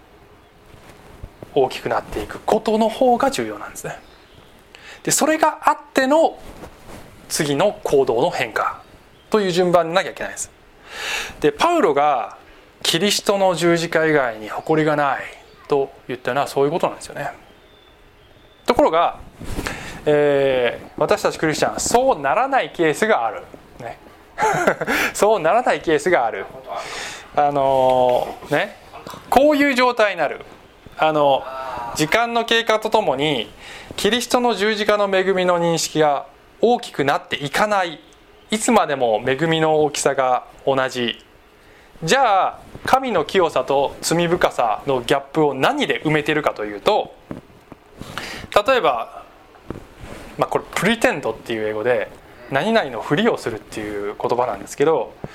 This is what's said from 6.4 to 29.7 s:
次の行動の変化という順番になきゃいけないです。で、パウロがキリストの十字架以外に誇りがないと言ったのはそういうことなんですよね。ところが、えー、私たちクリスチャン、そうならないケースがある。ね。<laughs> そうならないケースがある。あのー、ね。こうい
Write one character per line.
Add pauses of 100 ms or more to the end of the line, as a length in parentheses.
次
の
行
動
の
変
化 (480)
と
い
う
順
番
に
な
き
ゃ
い
け
な
い
で
す。 (880)
で、
パ
ウ
ロ
が (460)
キ
リ
ス
ト
の
十
字
架
以
外
に
誇
り
が
な
い (460)
と (160)
言
っ
た
の
は
そ
う
い
う
こ
と
な
ん
で
す
よ
ね。 (1400)
と
こ
ろ
が、 (880)
え
ー、
私
た
ち
ク
リ
ス
チ
ャ
ン、
そ
う
な
ら
な
い
ケ
ー
ス
が
あ
る。 (380)
ね。 (540)
<laughs>
そ
う
な
ら
な
い
ケ
ー
ス
が
あ
る。 (880)
あ
の (120)
ー、
ね。 (540)
こ
う
い